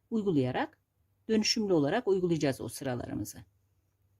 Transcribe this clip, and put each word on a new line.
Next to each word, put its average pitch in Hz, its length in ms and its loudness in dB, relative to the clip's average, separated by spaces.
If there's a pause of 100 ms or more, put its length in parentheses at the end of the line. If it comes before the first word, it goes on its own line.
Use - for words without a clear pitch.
uygulayarak 190 680 0 (480)
dönüşümlü 214 460 2
olarak 160 340 2
uygulayacağız 170 540 2
o 117 80 -8
sıralarımızı. - 760 -6 (760)